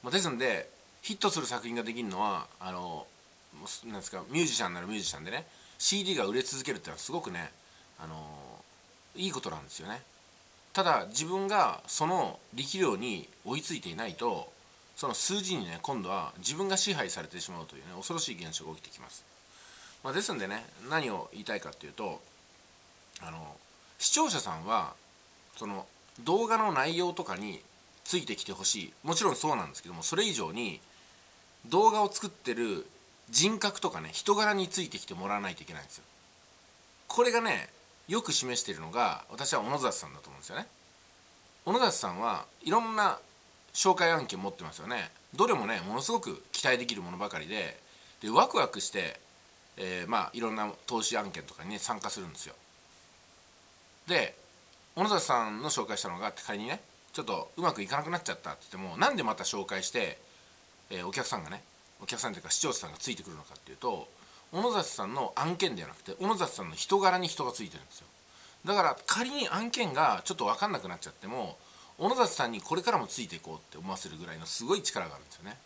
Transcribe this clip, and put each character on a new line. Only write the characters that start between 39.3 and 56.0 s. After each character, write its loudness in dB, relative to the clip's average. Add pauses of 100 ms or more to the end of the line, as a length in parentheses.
私 0
は 4
小 -2
野 2
里 2
さ 2
ん -14
だ -16
と -18
思 -16
う -16
ん -16
で -10
す -6
よ -6
ね。 -6 (960)
小 -2
野 4
里 6
さ 6
ん -6
は 0 (160)
い -2
ろ 6
ん -4
な 4 (560)
紹 6
介 6
案 2
件 -4
持 -2
っ -12
て -14
ま -10
す -10
よ -10
ね。 -4 (240)
ど 8
れ 6
も 0
ね、 0
も -6
の 0
す 2
ご 2
く -6
期 0
待 6
で -2
き -2
る -8
も -8
の -8
ば -4
か -6
り -10
で、 -4 (440)
で、 -4
ワ 8
ク -2
ワ 4
ク -6
し 0
て、 -4 (580)
え -4
ー、 -10
ま 2
あ、 -2
い -6
ろ -2
ん -4
な -4 (140)
投 -2
資 0
案 -4
件 -8
と -16
か -14
に -10
ね、 -6
参 0
加 -6
す 0
る -10
ん -12
で -12
す -6
よ。 -14 (1500)
で、 0 (580)
小 0
野 2
里 4
さ 2
ん -8
の -4
紹 2
介 -4
し 0